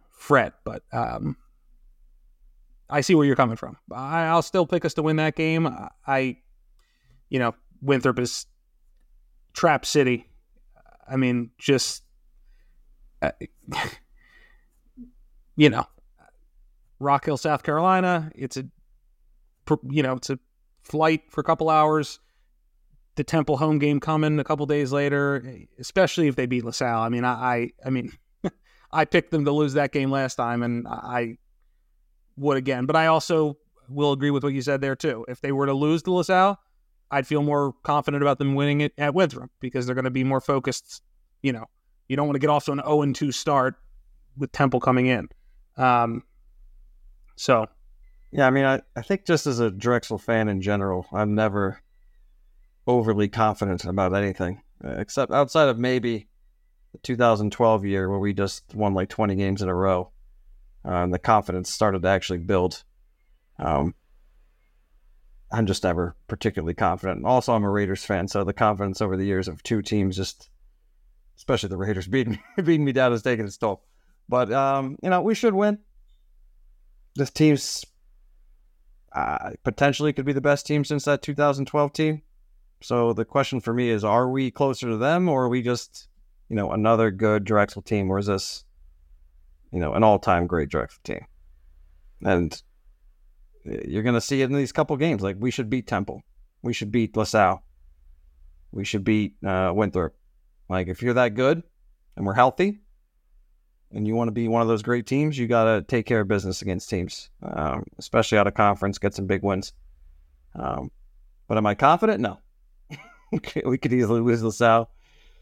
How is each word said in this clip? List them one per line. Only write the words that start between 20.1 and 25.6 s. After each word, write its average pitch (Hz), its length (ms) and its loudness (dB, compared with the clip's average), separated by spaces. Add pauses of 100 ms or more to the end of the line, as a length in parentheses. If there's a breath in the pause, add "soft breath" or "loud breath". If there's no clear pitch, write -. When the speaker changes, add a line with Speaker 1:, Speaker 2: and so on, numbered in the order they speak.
Speaker 1:
it's 127 160 -8
a 135 100 -4 (440)
flight 156 460 0
for - 120 -6
a - 20 -4
couple 160 260 0
hours. 156 500 2 (960)
The 147 80 -4
Temple 151 340 0
home 156 220 2
game 147 200 2
coming 151 400 0
a 135 40 -2
couple 147 220 -2
days 143 260 0
later, 143 640 -2 (220)